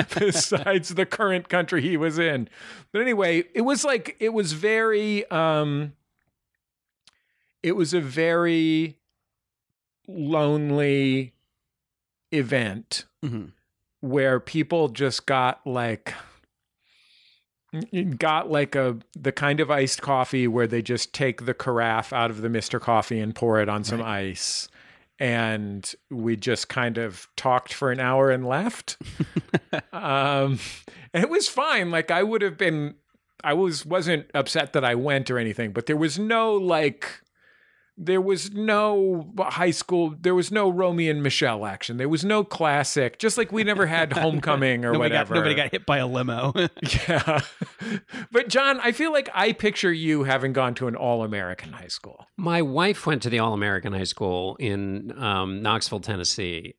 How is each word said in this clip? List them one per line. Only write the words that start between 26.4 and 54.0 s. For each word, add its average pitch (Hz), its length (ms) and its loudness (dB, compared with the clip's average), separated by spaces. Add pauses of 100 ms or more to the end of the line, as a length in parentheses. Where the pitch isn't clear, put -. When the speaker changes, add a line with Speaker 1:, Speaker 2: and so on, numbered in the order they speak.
Speaker 1:
kind 120 260 -2
of 110 400 -6
talked - 380 0
for 131 180 0
an 131 80 -4
hour 131 300 4
and 127 160 0
left. 160 560 -4
Speaker 2:
<laughs> - 40 -14 (840)
Speaker 1:
Um, 139 680 0 (560)
and 170 80 2
it 269 80 2
was 381 160 2
fine. 262 460 0
Like, 165 180 2
I 175 140 4
would 214 180 0
have 180 160 0
been, 151 360 0 (500)
I 151 100 2
was, 170 320 0
wasn't 165 480 0
upset 143 380 0
that 139 120 2
I 120 120 4
went 135 340 0
or 123 80 0
anything, 110 340 -2
but - 140 -4
there 151 100 2
was 151 220 0
no, 220 360 0
like, 170 640 0 (760)
there 185 240 0
was 190 320 -2
no 202 840 0
high 175 340 2
school, 170 460 0
there 180 160 4
was 180 160 2
no 202 200 4
Romy 175 380 2
and 147 140 0
Michelle 120 440 0
action. 104 320 -8
There 135 100 -2
was 156 160 0
no 214 180 2
classic, 147 800 0
just 214 180 2
like 202 140 -2
we 220 100 0
never 196 240 2
had 160 260 0
Speaker 2:
<laughs> - 20 0
Speaker 1:
Homecoming 139 720 2
or 120 80 2
Speaker 2:
Nobody 117 220 4
Speaker 1:
whatever. - 200 0
Speaker 2:
got, - 60 2
nobody 151 140 2
got 139 160 0
hit - 160 -6
by 143 120 2
a 127 80 0
limo. 127 480 -2
<laughs> - 540 -2
Speaker 1:
Yeah. 151 340 2 (920)
But 240 160 2
John, 262 340 2
I 240 100 2
feel 311 200 0
like 277 220 0
I 208 180 4
picture 202 400 0
you 156 320 2
having 135 280 2
gone 123 240 2
to 127 120 -4
an 117 80 -4
all-American 104 760 -2
high 87 160 -16
school. - 380 -14 (100)
Speaker 3:
My 170 260 0
wife 160 440 0
went 147 160 0
to 120 80 -2
the 117 100 2
all-American 101 520 0
high 95 120 -2